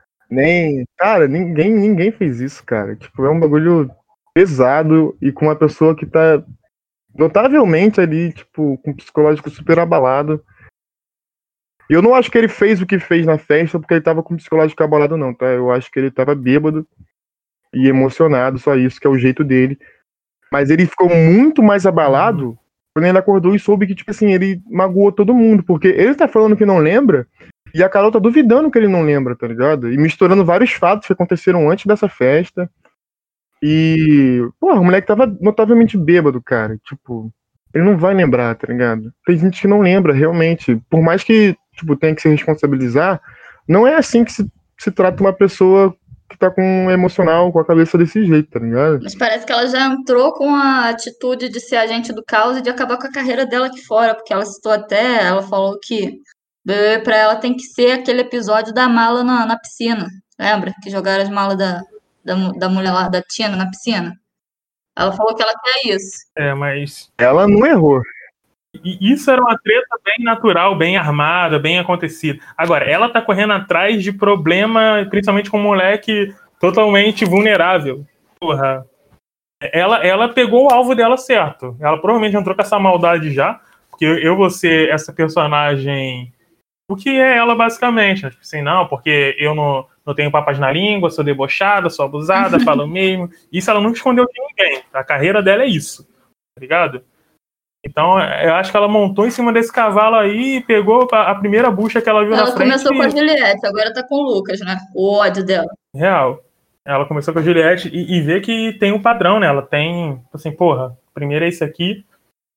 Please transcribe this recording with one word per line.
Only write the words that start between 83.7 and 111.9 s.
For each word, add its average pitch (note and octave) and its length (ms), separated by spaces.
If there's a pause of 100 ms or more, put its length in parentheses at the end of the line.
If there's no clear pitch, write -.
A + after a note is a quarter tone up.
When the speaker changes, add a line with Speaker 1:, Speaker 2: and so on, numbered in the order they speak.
Speaker 2:
porque - 160
eu, D#3+ 120
eu E3 180
vou F#3+ 140
ser D#3+ 400
essa D3+ 220
personagem, C#3+ 1200 (580)
o G3 60
que G3 140
é C4 260
ela A#3 180
basicamente, A3+ 680
né? C3 60
Tipo - 120
assim, - 180
não, E3+ 280
porque C#3 500
eu D3+ 160
não, C#3+ 320 (180)
não C#3+ 120
tenho D3 160
papas C#3+ 260
na C#3 140
língua, F#3+ 380
sou D#3 120
debochada, E3 640
sou D#3 180
abusada, E3+ 520
Speaker 3:
<laughs> B2+ 60
Speaker 2:
falo D3 240
mesmo. F#3 420 (220)
Isso F#3 180
ela G#3 100
nunca A3+ 180
escondeu B3 280
de B3 60 (160)
ninguém. D3+ 340 (100)
A C3+ 120
carreira D#3+ 360
dela G3 220
é C#4 60
isso, - 340 (540)
tá - 40
ligado? C3+ 440 (800)
Então, E3 320
eu - 360
acho F#3+ 160
que - 80
ela G#3 100
montou G#3 380
em B3 40
cima A#3+ 220
desse A3+ 180
cavalo A3 460
aí A3+ 400
e B3 60
pegou A3+ 500
a, G#3+ 200
a - 20
primeira G#3 360
bucha G#3 300
que A#3 80
ela G#3+ 160
viu G#3 80
Speaker 3:
Ela G#3+ 160
Speaker 2:
na B3+ 80
frente C#4 140
Speaker 3:
começou C4+ 240
Speaker 2:
e - 20
Speaker 3:
com C#4+ 60
a C4+ 80
Juliette, C#4 560
agora G#3+ 260
tá B3+ 100
com B3+ 120
o C#4+ 80
Lucas, G3 380
né? F#3 180 (160)
O F#3+ 240
ódio F#3+ 260
dela. F3 240 (260)
Speaker 2:
Real. C#3+ 480 (400)
Ela C#3 220
começou D3+ 300
com E3 60
a - 20
Juliette E3+ 500
e, F3 240
e E3 60
vê D#3+ 180
que A3+ 400
tem G3+ 100
um G#3 120
padrão, A3 360
né? G3+ 100
Ela C#3 120
tem, D3+ 580 (140)
assim, D3+ 180
porra, C3 460 (160)
primeiro C#3+ 320
é E3+ 40
esse E3+ 140
aqui, F3 440 (500)